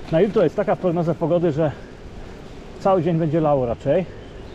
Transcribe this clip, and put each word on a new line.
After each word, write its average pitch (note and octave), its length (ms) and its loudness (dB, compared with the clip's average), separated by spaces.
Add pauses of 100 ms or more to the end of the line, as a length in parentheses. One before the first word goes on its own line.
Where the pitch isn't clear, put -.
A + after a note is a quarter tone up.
(120)
na D#3+ 80 4
jutro G#3 220 4
jest D#3 140 2
taka G3 200 2
prognoza E3+ 380 0
pogody, E3+ 380 2
że D3 200 0 (1080)
cały F#3+ 220 4
dzień D#3+ 160 2
będzie D#3+ 220 2
lało D3 260 4
raczej C#3 400 0 (480)